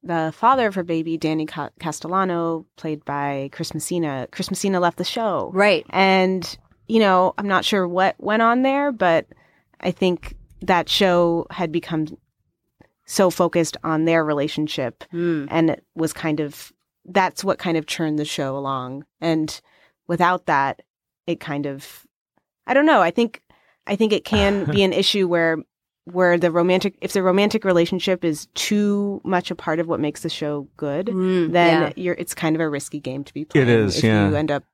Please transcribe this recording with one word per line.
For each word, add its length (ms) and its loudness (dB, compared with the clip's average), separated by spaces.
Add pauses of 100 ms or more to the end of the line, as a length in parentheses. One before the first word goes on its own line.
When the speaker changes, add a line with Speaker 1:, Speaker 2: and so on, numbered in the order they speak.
Speaker 1:
the 340 -2
father 320 4
of 80 -2
her 80 -2
baby, 340 -4
Danny 280 -2
Ca-, 240 -8 (100)
Castellano, 840 -4 (120)
played 280 -8
by 460 -4
Chris 220 -10
Messina, 580 -4
Chris 180 -8
Messina 300 -2
left 180 0
the 60 -4
show. 500 -2
Speaker 2:
Right. 380 2
Speaker 1:
And, 640 2 (300)
you 120 2
know, 380 4
I'm 100 -4
not 180 2
sure 220 0
what 320 2
went 220 0
on 220 4
there, 280 2
but 360 2 (540)
I 100 -2
think 440 -2 (260)
that 280 2
show 600 2
had 200 -6
become 360 -4 (960)
so 240 2
focused 540 0
on 220 0
their 200 4
relationship 760 -4 (100)
Speaker 2:
Mm. 380 -2
Speaker 1:
and 200 2
it 140 -8 (100)
was 180 -4
kind 260 -4
of, 320 -8 (340)
that's 380 -2
what 160 -2
kind 180 -2
of 80 -4
churned 320 -4
the 80 -2
show 320 -6
along. 480 -8 (160)
And 380 -2 (480)
without 400 0
that, 340 0 (460)
it 120 -4
kind 260 -6
of, 400 -12 (600)
I 80 0
don't 120 4
know. 160 6
I 100 2
think, 300 -2 (460)
I 100 -2
think 160 2
it 120 -2
can 400 2
be 180 2
Speaker 3:
<laughs> 0 -
Speaker 1:
an 100 2
issue 340 2
where, 300 2 (480)
where 320 4
the 140 4
romantic, 500 2
if 100 -8
the 120 0
romantic 420 2
relationship 580 2
is 220 -2 (100)
too 680 -2
much 260 -2
a 40 -8
part 240 -4
of 80 -2
what 120 -2
makes 240 -4
the 60 -4
show 380 -6 (100)
good, 300 -4
Speaker 2:
Mm, 440 0
Speaker 1:
then 300 4
Speaker 2:
yeah. 160 -2
Speaker 1:
you're, 180 -4
it's 180 -10
kind 220 0
of 60 -2
a 80 0
risky 320 -8
game 240 -8
to 80 -20
be 80 -8
Speaker 3:
It 80 -12
Speaker 1:
playing. 200 4
Speaker 3:
is, 280 4
Speaker 1:
If 80 0
Speaker 3:
yeah. 240 4
Speaker 1:
you 60 2
end 160 0
up 120 -4 (100)